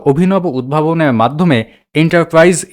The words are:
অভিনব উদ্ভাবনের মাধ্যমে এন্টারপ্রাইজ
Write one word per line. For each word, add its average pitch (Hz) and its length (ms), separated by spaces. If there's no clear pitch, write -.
অভিনব 180 340
উদ্ভাবনের 151 640
মাধ্যমে 143 380
এন্টারপ্রাইজ 165 540